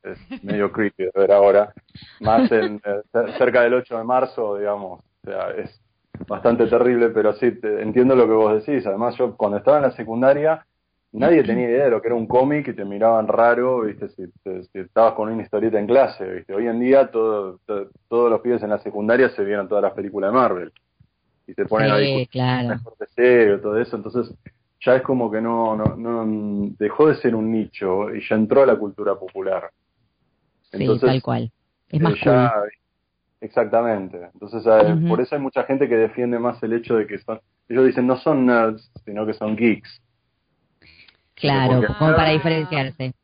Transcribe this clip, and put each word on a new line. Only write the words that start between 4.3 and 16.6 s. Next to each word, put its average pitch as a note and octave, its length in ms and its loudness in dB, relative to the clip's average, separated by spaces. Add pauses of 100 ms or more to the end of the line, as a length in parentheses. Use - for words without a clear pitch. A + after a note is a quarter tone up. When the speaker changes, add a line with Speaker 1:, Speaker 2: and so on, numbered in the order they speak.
Speaker 1:
digamos. G2+ 420 -6
O - 280 -20
sea, F#2 240 -8
es - 300 -12 (460)
bastante A#2 400 0
terrible, A#2+ 420 2
pero G#2+ 240 0
sí, A#2+ 200 0
te, G#2+ 280 -6
entiendo B2 340 2
lo A#2+ 120 6
que A2 60 2
vos G#2+ 320 2
decís. C#3+ 200 -2
Además, G#2+ 320 -4
yo A#2+ 200 -2
cuando G#2 200 -2
estaba C3+ 200 2
en C#3+ 60 0
la B2+ 80 0
secundaria... C3+ 760 0 (480)
Nadie C#3+ 300 4
tenía A#2+ 260 -2
idea C3 160 2
de B2+ 60 4
lo A2 100 0
que A2+ 80 -6
era A#2+ 60 -2
un A2+ 120 -4
cómic C3+ 400 0
y A#2 60 -8
te G#2 120 -10
miraban G#2+ 440 0
raro, A#2+ 520 2
¿viste? G#2 280 -8
Si, - 140 -18 (200)
te, F#2 200 -10
si - 160 -16
estabas A2 340 2
con G#2+ 180 -6
una A2+ 120 -6
historieta G#2+ 360 -2
en G2+ 80 -4
clase, A#2 420 2
¿viste? F#2 240 -12
Hoy A2 140 -4